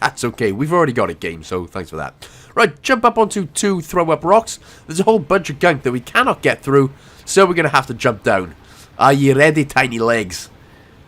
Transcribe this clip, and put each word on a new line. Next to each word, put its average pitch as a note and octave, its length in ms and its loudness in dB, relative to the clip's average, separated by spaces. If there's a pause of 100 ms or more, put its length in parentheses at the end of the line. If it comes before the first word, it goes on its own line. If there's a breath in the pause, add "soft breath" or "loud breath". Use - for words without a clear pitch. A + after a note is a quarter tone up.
that's - 220 -4
okay. A2+ 280 -2
We've C3+ 220 -4
already E3+ 180 2
got A2+ 200 -2
a - 20 -6
game, E2 300 -10
so F2+ 220 -8
thanks E2+ 260 -12
for D#2+ 60 -12
that. C#2 300 -12 (280 loud breath)
Right, A3 260 0
jump B3 240 -2
up A#3 120 2
onto G#3+ 280 0
two F#3+ 340 -2
throw-up D#3+ 440 -2
rocks. G3 360 2 (280 loud breath)
There's D#3+ 120 -12
a F#3+ 40 2
whole A3 160 4
bunch E3+ 320 -2
of C3+ 80 -10
gunk E3 240 0
that C3 80 -2
we B2 80 -2
cannot F3 420 -2
get B2+ 220 -2
through, C#3 280 2 (340 loud breath)
so F#3+ 200 4
we're F3+ 80 2
gonna E3 160 0
have C3 180 2
to C3 60 -10
jump A2+ 300 -4
down. F#2+ 320 -2 (420 loud breath)
Are C3+ 160 4
you C#3 220 4
ready, D3+ 300 4
tiny B2+ 340 -2
legs? A2+ 500 -2 (580 soft breath)